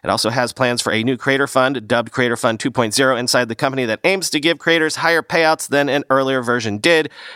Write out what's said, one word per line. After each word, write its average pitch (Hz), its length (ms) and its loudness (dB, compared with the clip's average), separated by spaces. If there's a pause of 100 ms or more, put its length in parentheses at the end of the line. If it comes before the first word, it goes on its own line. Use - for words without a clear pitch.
It - 60 -4
also 110 220 0
has 123 240 -2
plans 123 260 0
for - 100 -2
a 110 120 0
new 127 160 0
creator 135 280 0
fund, 131 400 0
dubbed 117 260 0
Creator 120 260 0
Fund 113 200 0
two 135 120 -4
point 113 240 0
zero, 131 200 2
inside 123 360 0
the 117 40 -6
company 135 300 -2
that 110 200 -2
aims 190 260 0
to 156 100 -2
give 156 180 0
creators 160 380 0
higher 165 240 2
payouts 160 480 0
than 143 220 0
an 139 180 0
earlier 135 320 2
version 117 380 -2
did, 160 320 2 (260)